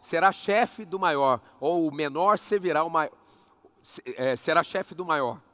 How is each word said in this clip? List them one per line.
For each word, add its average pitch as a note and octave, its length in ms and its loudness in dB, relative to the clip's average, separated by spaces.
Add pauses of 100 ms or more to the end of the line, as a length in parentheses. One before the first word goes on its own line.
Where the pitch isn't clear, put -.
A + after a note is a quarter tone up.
será F3 300 2
chefe A3 520 0
do F3+ 140 -8
maior, C#3 420 2 (200)
ou E3 260 0
o D3 80 -4
menor D#3 440 2
servirá F3+ 460 0
o E3 60 -6
mai-, D#3+ 200 0 (720)
se-, - 200 -10 (140)
é, C3 200 0
será D#3+ 260 2
chefe F#3+ 320 -6
do F3 100 -10
maior. C#3 360 -2 (140)